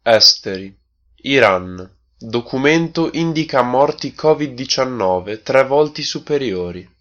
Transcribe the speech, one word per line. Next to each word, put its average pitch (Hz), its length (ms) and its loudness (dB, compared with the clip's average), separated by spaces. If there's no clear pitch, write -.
Esteri. 98 720 2
Iran. 92 720 2
Documento 143 960 -2
indica 156 480 -2
morti 135 520 0
covid 151 400 0
diciannove 110 920 -2
tre 131 220 2
volte 147 360 0
superiori. 92 880 -6